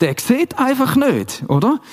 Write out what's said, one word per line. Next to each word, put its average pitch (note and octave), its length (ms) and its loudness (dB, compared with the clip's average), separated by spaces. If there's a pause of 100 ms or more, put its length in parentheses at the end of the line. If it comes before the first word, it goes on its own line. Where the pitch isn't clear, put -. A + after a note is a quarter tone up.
der C#3+ 180 2
sieht C#4+ 400 0
einfach C4 380 0
nicht, E3 520 0
oder? G#3 320 2 (120)